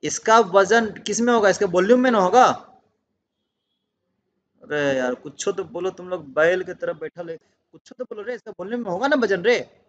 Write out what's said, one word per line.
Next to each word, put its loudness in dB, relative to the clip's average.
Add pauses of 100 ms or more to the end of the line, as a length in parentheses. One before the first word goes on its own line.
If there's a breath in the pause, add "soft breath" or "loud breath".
इसका 2 (120)
वजन 2
किस -6
में 2
होगा? 4
इसके 0
वॉल्यूम 4
में 2
ना 2
होगा? 2 (1900)
अरे -2
यार -2
कुछ -10
तो -4
बोलो, -6
तुम -16
लोग -10
बैल 2
की -12
तरह -8
बैठा -14
ले, -12
कुछ -20
तो -14
बोलो -16
रे, -12
इसका -18
वॉल्यूम -8
में -6
होगा -4
ना 2
वजन 0
रे? 2 (320)